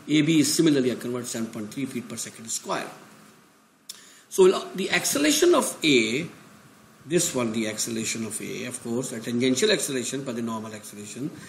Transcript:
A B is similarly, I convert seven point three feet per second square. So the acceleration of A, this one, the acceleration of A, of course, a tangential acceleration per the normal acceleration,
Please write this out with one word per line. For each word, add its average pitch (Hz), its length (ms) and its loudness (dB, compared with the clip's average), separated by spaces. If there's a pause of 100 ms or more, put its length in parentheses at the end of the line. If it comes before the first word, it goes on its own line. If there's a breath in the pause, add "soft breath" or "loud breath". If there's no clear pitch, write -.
A 151 140 4
B 156 180 6
is - 140 4
similarly, 143 360 4
I 113 40 -2
convert 120 320 -6
seven 113 220 -4
point 107 240 -10
three 139 120 -4
feet 120 240 -8
per 113 80 -10
second 113 320 -12
square. - 380 -6 (1400 loud breath)
So 190 180 8 (260)
the 190 160 -4
acceleration 294 640 4
of - 300 2
A, 131 420 4 (800)
this 170 300 0
one, 120 180 0
the 110 160 -2
acceleration 113 580 -4
of 104 140 -8
A, 101 240 -8
of 123 180 -10
course, 123 300 -4
a 113 80 -8
tangential 123 500 2
acceleration 139 540 -2
per 135 80 -6
the 117 100 -4
normal 110 320 -8
acceleration, 104 560 -10 (180 loud breath)